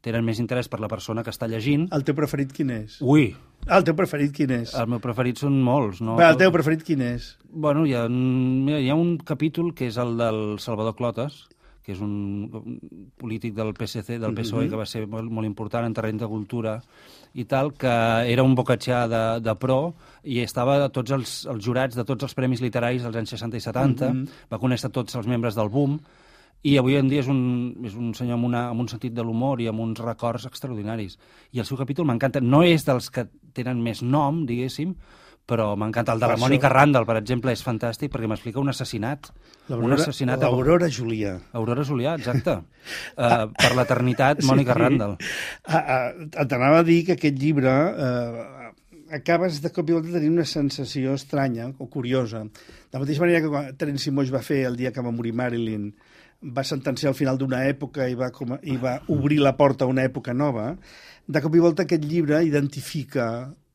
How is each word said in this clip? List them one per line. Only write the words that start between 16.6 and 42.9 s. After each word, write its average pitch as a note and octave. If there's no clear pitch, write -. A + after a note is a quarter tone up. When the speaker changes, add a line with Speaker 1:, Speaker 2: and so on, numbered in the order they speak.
Speaker 1:
i B2
tal, C3+
que B2+
era B2
un C3
bocatxà B2
de, A2+
de A2+
pro C3+
i B2
estava C3
a C3+
tots B2+
els, C3
els A2
jurats B2
de B2
tots C3
els C3
premis B2+
literaris B2
dels A#2
anys A2
seixanta A#2
i A2
setanta, B2
Speaker 2:
Mhm. C3
Speaker 1:
va A2
conèixer B2
tots A#2
els A2+
membres A#2+
del G#2+
BOOM, C#3+
i C#3+
avui C3
en C3+
dia C#3+
és B2+
un, B2
és G#2
un A#2
senyor A#2+
amb A#2
una, A#2+
amb A#2+
un A#2
sentit A#2
de A#2
l'humor A#2+
i A2+
amb A2
uns A2+
records A#2
extraordinaris. A2
I B2
el A2
seu C3
capítol C#3+
m'encanta. C3
No C3+
és E3+
dels B2+
que A#2+
tenen B2
més A#2
nom, D3
diguéssim, B2+
però A2
m'encanta. A2+
El A2+
de A#2+
la A2+
Speaker 2:
Això A#2
Speaker 1:
Mònica C#3
Randall, C3+
per A2+
exemple, A#2+
és A2+
fantàstic A#2+
perquè A2+
m'explica A2
un C#3
assassinat. B2
Speaker 2:
L'Aurora, A#2
Speaker 1:
Un B2+
assassinat C3+
a B2
Speaker 2:
l'Aurora D3+
Julià. G#2+
Speaker 1:
Aurora A#2+
Julià, C#3
exacte. B2